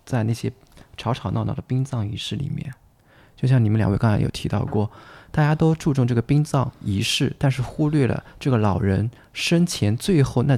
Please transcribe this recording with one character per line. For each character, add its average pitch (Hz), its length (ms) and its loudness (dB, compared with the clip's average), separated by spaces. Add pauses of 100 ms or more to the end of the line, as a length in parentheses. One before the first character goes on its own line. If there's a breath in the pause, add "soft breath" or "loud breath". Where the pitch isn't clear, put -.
在 123 160 -2
那 110 100 0
些 113 220 -6 (420 loud breath)
吵 - 160 -4
吵 98 200 -6
闹 110 120 -2
闹 110 120 -4
的 - 80 -8
殡 131 200 -2
葬 117 240 -4
仪 107 80 -8
式 - 200 -8
里 135 200 -6
面， 147 160 -10 (640 soft breath)
就 - 120 -2
像 127 180 4
你 - 20 4
们 107 120 2
两 101 120 2
位 95 60 0
刚 110 180 2
才 - 60 0
有 123 80 0
提 - 180 -6
到 - 160 -2
过， - 280 -2 (400 loud breath)
大 156 100 0
家 151 140 2
都 160 180 2
注 156 180 -2
重 131 140 2
这 123 80 0
个 117 80 2
殡 147 220 2
葬 131 280 -2 (100)
仪 101 200 -2
式， - 380 -2
但 139 100 2
是 131 140 -2
忽 151 260 -2
略 147 160 2
了 - 180 -2 (160 loud breath)
这 143 120 -2
个 117 80 4
老 101 200 2
人 98 300 0 (240 soft breath)
生 170 320 2
前 107 320 0
最 170 240 2
后 151 220 2
那 143 140 4